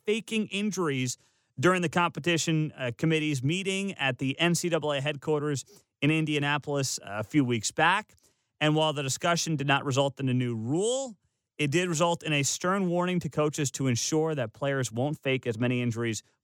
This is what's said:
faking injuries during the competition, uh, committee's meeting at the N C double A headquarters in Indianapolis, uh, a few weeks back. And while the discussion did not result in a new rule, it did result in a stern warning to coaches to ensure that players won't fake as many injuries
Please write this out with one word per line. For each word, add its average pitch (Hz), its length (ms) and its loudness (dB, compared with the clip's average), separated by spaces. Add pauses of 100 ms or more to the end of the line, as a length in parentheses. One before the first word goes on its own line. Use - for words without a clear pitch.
faking 220 440 -2
injuries 170 680 -2 (420)
during 180 220 4
the 170 80 0
competition, 160 880 0
uh, 127 220 -4
committee's 156 440 0
meeting 190 520 -2
at 135 240 -2
the 135 200 -4
N 170 160 2
C 175 140 -2
double 151 240 0
A 139 80 0
headquarters 147 640 -2 (380)
in 143 80 4
Indianapolis, 147 880 0
uh, 101 220 -8
a 104 40 -4
few 147 200 2
weeks 120 260 0
back. 175 460 0 (440)
And 151 140 4
while 156 180 2
the 143 100 -4
discussion 165 540 0
did 139 100 -4
not 135 180 4
result 139 360 0
in 135 80 0
a 123 60 2
new 123 200 0
rule, 202 640 -2 (400)
it 147 140 0
did 180 180 2
result 170 340 2
in 156 100 -2
a 143 100 2
stern 185 460 0
warning 175 320 0
to 156 80 -8
coaches 151 440 0
to 135 160 -2
ensure 156 460 0
that 117 180 -4
players 139 400 -2
won't 139 280 -2
fake 131 260 -2
as 110 120 -2
many 123 240 2
injuries 117 400 -2 (220)